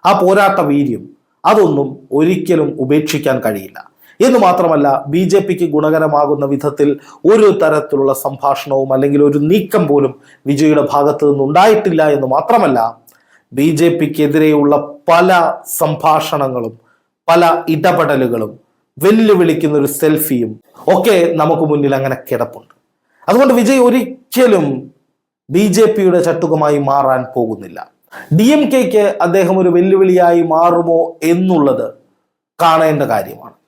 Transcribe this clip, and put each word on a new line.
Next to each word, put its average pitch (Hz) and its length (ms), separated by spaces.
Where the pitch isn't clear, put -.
ആ - 20
പോരാട്ട 196 380
വീര്യം, 127 320
അതൊന്നും 151 380
ഒരിക്കലും 165 520
ഉപേക്ഷിക്കാൻ 147 600
കഴിയില്ല. 98 340
എന്ന് 254 200
മാത്രമല്ല, 165 400
ബി 175 100
ജെ 202 160
പിക്ക് 175 260
ഗുണകരമാകുന്ന 147 720
വിധത്തിൽ 143 340
ഒരു 214 180
തരത്തിലുള്ള 147 520
സംഭാഷണവും 135 720
അല്ലെങ്കിൽ 143 320
ഒരു 147 100
നീക്കം 156 420
പോലും 139 220
വിജയുടെ 147 340
ഭാഗത്തു 147 360
നിന്നുണ്ടായിട്ടില്ല. 165 720
എന്ന് 131 180
മാത്രമല്ല, 160 440
ബി 151 80
ജെ 170 80
പിക്കെതിരെയുള്ള 151 760
പല 180 180
സംഭാഷണങ്ങളും 147 960
പല 170 140
ഇടപെടലുകളും 131 760
വെല്ലുവിളിക്കുന്ന 180 720
ഒരു 143 80
സെൽഫിയും 143 520
ഒക്കെ 185 240
നമുക്ക് 160 320
മുന്നിൽ 143 200
അങ്ങനെ 131 140
കിടപ്പുണ്ട്. 117 440
അതുകൊണ്ട് 254 340
വിജയ് 254 260
ഒരിക്കലും 233 800
ബി 185 80
ജെ 220 80
പിയുടെ 185 320
ചട്ടുകമായി 156 520
മാറാൻ 131 340
പോകുന്നില്ല. 104 440
ഡി 208 80
എം 302 40
കെക്ക് 220 320
അദ്ദേഹം 185 380
ഒരു 180 140
വെല്ലുവിളിയായി 180 680
മാറുമോ 170 460
എന്നുള്ളത് 156 560
കാണേണ്ട 160 400
കാര്യമാണ്. - 440